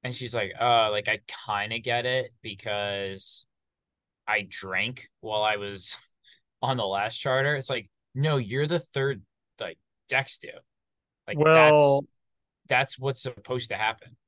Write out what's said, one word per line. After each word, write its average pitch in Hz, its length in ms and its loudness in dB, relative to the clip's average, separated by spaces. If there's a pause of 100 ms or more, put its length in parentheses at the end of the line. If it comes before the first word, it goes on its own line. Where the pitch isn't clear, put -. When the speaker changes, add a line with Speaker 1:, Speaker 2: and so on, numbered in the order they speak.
Speaker 1:
And 123 100 -6
she's 120 220 -8
like, 101 240 -2
"Uh, 117 320 4
like, 104 160 -2
I 110 120 0 (280)
kinda 107 320 -4
get 120 260 -2
it 127 260 -2 (100)
because 101 1040 -8 (840)
I 107 200 -2
drank 98 600 -8 (120)
while 107 220 -2
I 107 140 0
was 101 380 -8 (340)
<laughs> - 320 -18
on 127 160 -2
the 107 80 -2
last 98 320 -2
charter." 135 380 0
It's 135 140 -6
like, 117 200 -6 (240)
"No, 143 240 0
you're 127 300 -2
the 170 120 0
third, 139 440 -4 (360)
like, 98 180 -8 (320)
deck 131 200 0
stew." - 200 -8 (760)
Like, 147 120 -6
Speaker 2:
Well, 151 640 8 (680)
Speaker 1:
that's, 131 280 0
that's - 40 -20
what's 135 220 -4
supposed 127 480 -6
to 107 60 -4
happen. 110 400 -4 (120)